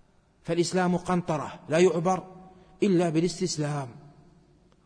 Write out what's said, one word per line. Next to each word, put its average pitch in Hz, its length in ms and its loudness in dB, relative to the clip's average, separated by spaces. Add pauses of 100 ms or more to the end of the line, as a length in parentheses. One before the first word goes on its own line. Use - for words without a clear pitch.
(440)
فالإسلام 175 540 0
قنطرة 170 640 -4 (100)
لا 151 80 2
يعبر 180 460 2 (600)
إلا 180 260 4
بالاستسلام. 151 800 -2 (1000)